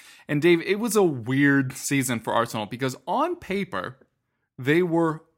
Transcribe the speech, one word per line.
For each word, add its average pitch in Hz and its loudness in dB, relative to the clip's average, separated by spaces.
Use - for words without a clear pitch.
And 147 0
Dave, 170 6
it 202 -2
was 220 -2
a 208 6
weird 135 2
season 131 -2
for 113 -6
Arsenal 113 0
because 127 -6
on 302 -2
paper, 190 -8
they 147 2
were, 165 0